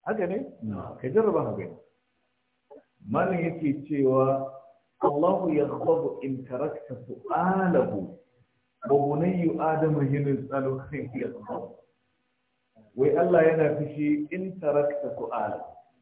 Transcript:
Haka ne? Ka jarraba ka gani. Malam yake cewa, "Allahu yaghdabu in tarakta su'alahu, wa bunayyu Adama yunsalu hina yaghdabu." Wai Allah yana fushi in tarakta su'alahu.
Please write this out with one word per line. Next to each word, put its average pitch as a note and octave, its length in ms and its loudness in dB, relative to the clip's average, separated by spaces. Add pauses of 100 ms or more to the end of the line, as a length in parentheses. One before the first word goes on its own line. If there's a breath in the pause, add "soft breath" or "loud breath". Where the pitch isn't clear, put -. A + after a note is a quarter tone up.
Haka G3+ 220 -2
ne? A3 180 -4 (560)
Ka B2+ 80 -6
jarraba F3 340 2
ka A2 140 -4
gani. - 180 -10 (1300)
Malam F3+ 240 0
yake D#3+ 520 -2
cewa, C3+ 640 2 (540)
"Allahu F3 480 2
yaghdabu - 760 0
in C3+ 220 -6
tarakta C3 500 -6 (100)
su'alahu, E3+ 1120 0 (720)
wa C#3+ 80 6
bunayyu D#3 600 0
Adama D#3 440 2
yunsalu C3+ 760 -2 (100)
hina C3 240 -10
yaghdabu." - 600 -10 (1200)
Wai C#3+ 220 4
Allah F3 260 6
yana D#3+ 340 4
fushi D3 540 0
in F#3 280 -6
tarakta C#3+ 580 0
su'alahu. A2+ 480 -4 (360)